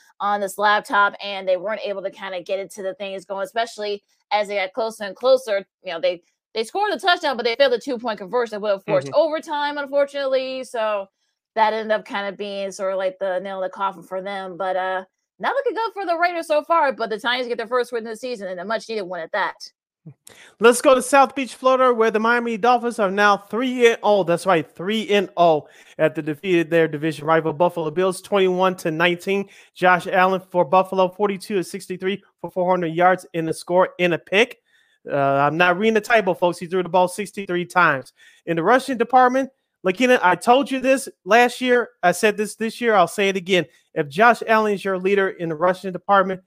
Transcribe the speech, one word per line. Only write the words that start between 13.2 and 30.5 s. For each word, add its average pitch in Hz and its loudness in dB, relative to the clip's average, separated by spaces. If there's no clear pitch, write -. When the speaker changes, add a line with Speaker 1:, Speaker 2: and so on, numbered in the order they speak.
Speaker 1:
nail 196 -8
in 185 -4
the 185 -4
coffin 190 -6
for 190 -10
them. 190 -10
But, 190 -4
uh, 185 -4
not 269 -4
looking 523 -2
good 427 -6
for 392 -10
the 339 -2
Raiders 339 -2
so 302 0
far, 311 2
but 208 -6
the 208 -6
Titans 247 -4
get 233 -6
their 233 -6
first 240 -2
win 233 -6
of 226 -10
the - -12
season 220 -10
and 185 -10
a 175 -10
much-needed 214 -6
one 180 -8
at 165 -12
that. 180 -2
Speaker 2:
Let's 226 4
go 285 6
to 254 4
South 277 4
Beach, 262 -8
Florida, 262 2
where 226 2
the 214 -2
Miami 233 0
Dolphins 233 0
are 196 0
now 202 4
three 247 0
and 226 2
oh. 202 4
That's 170 -2
right, 170 2
three 208 -4
and 202 2
oh 160 4
after 156 0
defeated 160 0
their 165 4
division 147 -6
rival 160 2
Buffalo 170 -2
Bills 180 -2
twenty-one 185 0
to 175 -4
nineteen. 180 -2
Josh 180 4
Allen 185 2